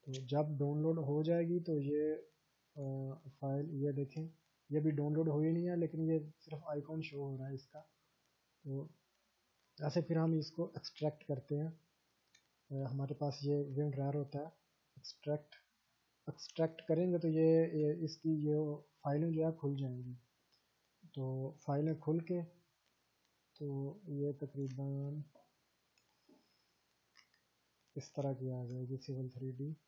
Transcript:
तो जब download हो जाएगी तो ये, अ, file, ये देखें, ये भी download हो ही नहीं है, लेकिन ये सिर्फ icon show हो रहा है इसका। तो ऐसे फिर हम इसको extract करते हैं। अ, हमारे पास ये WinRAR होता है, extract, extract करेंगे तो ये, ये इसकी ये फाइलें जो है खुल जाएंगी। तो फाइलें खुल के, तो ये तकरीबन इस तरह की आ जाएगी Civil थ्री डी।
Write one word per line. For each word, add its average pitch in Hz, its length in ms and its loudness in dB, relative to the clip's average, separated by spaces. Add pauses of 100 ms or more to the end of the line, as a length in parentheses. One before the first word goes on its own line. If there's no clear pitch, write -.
तो 135 80 -8
जब 143 440 0
download 151 420 2
हो 147 240 2
जाएगी 170 360 2
तो 165 200 0
ये, 151 340 2 (600)
अ, 135 380 -6 (140)
file, 143 420 -4
ये 143 240 0
देखें, 143 300 -4 (480)
ये 151 80 4
भी 156 120 4
download 151 380 2
हो 147 120 2
ही 160 100 4
नहीं 170 140 2
है, 180 100 0
लेकिन 165 260 0
ये 160 380 0
सिर्फ 156 280 -12
icon 151 340 -4
show 143 220 -6
हो 135 140 -4
रहा 131 100 -6
है 139 80 -6
इसका। 139 240 -12 (840)
तो 139 260 -6 (920)
ऐसे 151 180 2
फिर 165 160 2
हम 160 220 6
इसको 160 380 -4
extract - 460 -4
करते 143 320 -2
हैं। 160 240 -2 (920)
अ, 139 180 -2
हमारे 139 260 -2
पास 143 280 -2
ये 143 200 2
WinRAR 139 520 0
होता 139 240 -2
है, 156 240 -10 (340)
extract, - 580 -6 (760)
extract - 520 -2
करेंगे 175 380 4
तो 165 80 2
ये, 160 400 8
ये 156 380 2
इसकी 160 240 -2
ये 151 460 2
फाइलें 151 580 0
जो 160 120 2
है 160 60 4
खुल 147 240 -2
जाएंगी। 127 380 -4 (1000)
तो 131 420 -4 (100)
फाइलें 151 320 2
खुल 160 200 2
के, 175 240 -2 (1120)
तो 143 520 -4
ये 143 240 0
तकरीबन 139 920 -4 (2750)
इस - 200 -12
तरह 139 180 0
की 127 160 -4
आ 127 160 -6
जाएगी 127 320 -6
Civil 131 380 -6
थ्री 131 160 -6
डी। 143 240 -6 (120)